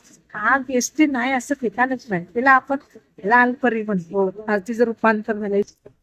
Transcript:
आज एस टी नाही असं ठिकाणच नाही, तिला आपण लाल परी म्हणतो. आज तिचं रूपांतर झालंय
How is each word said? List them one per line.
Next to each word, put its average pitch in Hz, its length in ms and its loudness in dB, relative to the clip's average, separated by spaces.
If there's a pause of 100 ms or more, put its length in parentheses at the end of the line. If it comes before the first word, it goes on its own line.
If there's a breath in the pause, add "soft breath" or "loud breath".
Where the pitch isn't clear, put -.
(340)
आज 247 360 0
एस 247 280 -2
टी 311 80 4
नाही 262 260 -2
असं 269 280 -2
ठिकाणच 247 480 -2
नाही, 175 160 -4 (100)
तिला 254 160 2
आपण 269 260 2 (480)
लाल 247 280 4
परी 233 300 -2
म्हणतो. 196 440 -2 (220)
आज 208 200 0
तिचं 233 160 0
रूपांतर 220 520 0
झालंय 202 260 -2 (400)